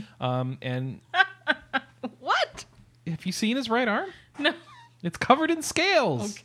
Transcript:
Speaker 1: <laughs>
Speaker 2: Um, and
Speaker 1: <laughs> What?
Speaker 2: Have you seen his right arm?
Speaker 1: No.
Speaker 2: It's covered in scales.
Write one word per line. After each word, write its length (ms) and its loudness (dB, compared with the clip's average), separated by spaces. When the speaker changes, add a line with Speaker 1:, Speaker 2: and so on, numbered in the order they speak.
Speaker 1:
<laughs> 180 -18
Speaker 2:
Um, 400 -2
and 380 -6
Speaker 1:
<laughs> 1080 -2
What? 460 0
Speaker 2:
Have 180 -6
you 60 -2
seen 260 0
his 140 -4
right 160 2
arm? 220 0
Speaker 1:
No. 160 2
Speaker 2:
It's 140 -4
covered 340 4
in 100 0
scales. 840 2